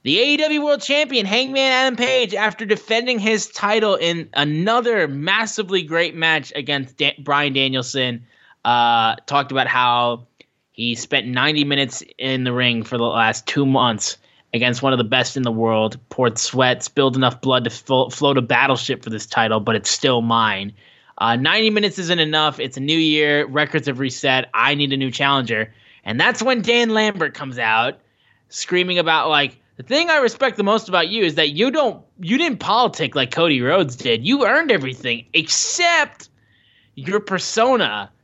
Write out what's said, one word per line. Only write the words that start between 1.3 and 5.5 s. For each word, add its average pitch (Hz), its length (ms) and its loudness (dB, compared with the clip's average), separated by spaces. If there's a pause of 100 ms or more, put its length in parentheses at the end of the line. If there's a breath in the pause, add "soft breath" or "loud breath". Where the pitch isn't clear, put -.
Adam 254 240 2
Page, 247 380 0
after 214 320 -2
defending 226 540 0
his 220 280 0
title 214 460 0
in 170 400 -2
another 190 720 2
massively 185 760 -2